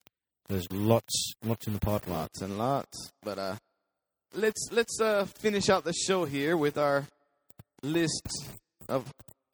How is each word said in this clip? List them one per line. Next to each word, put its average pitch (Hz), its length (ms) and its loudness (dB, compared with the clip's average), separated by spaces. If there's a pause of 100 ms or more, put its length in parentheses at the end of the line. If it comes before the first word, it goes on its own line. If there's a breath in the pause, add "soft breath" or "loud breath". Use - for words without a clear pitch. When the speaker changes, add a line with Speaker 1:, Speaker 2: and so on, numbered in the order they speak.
(500)
Speaker 1:
There's 95 220 -2
lots, 107 640 2 (120)
lots 113 220 -2
in 107 60 -2
the 101 60 -2
pipeline. 101 400 0
Speaker 2:
Lots - 220 -6
and 98 160 -6
lots. 127 540 -4 (120)
But, 101 160 -6
uh, 98 160 -4 (800)
let's, 214 380 -2
let's, 233 280 0
uh, 208 260 2
finish 208 440 0
out 185 160 6
the 170 80 -2
show 185 320 2
here 143 320 2
with 147 200 2
our 143 280 4 (800)
list 156 440 0 (600)
of 131 200 -2 (440)